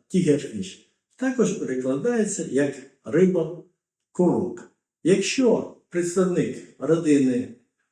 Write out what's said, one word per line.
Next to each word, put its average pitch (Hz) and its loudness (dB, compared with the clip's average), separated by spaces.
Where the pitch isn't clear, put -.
"тігерфіш" - -2
також 254 0
перекладається 143 -4
як 139 0
"риба-курок". 160 -2
Якщо - 2
представник 175 -2
родини 135 2